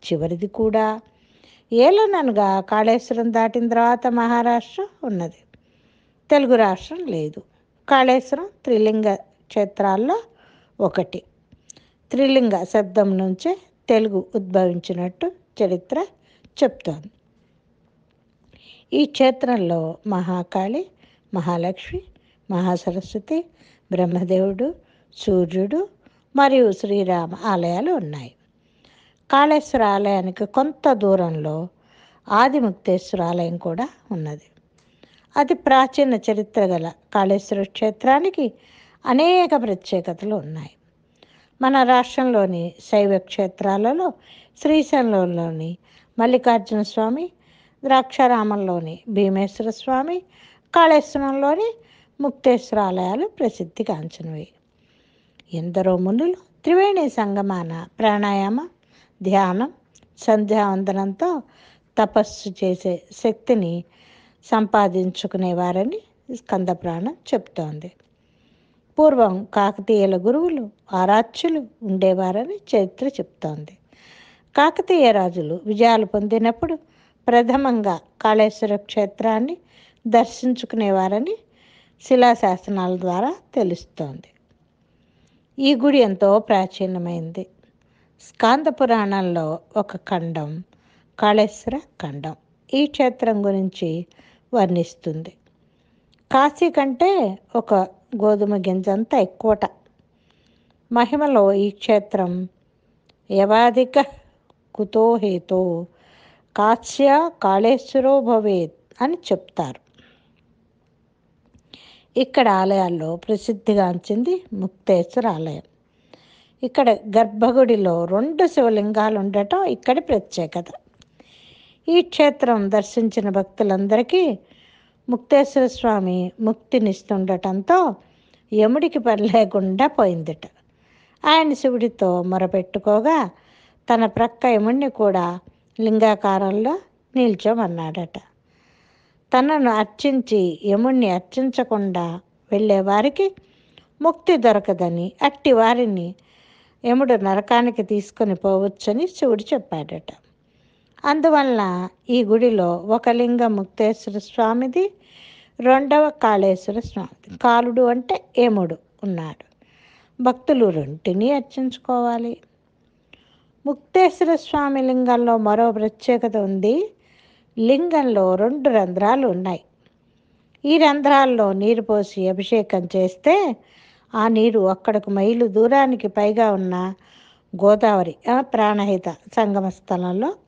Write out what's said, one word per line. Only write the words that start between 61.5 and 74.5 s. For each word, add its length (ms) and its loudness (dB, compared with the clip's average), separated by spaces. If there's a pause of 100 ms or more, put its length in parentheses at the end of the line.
తపస్సు 520 -2 (160)
చేసే 300 -2 (180)
శక్తిని 600 -2 (720)
సంపాదించుకునేవారని 1500 -2 (340)
స్కంద 340 -4
పురాణం 480 -6 (180)
చెప్తోంది. 560 -8 (1080)
పూర్వం 360 4 (200)
కాకతీయుల 640 0
గురువులు, 480 -2 (280)
ఆరాధ్యులు 680 0 (220)
ఉండేవారని 720 -2 (140)
చరిత్ర 380 -2
చెప్తోంది. 640 -12 (800)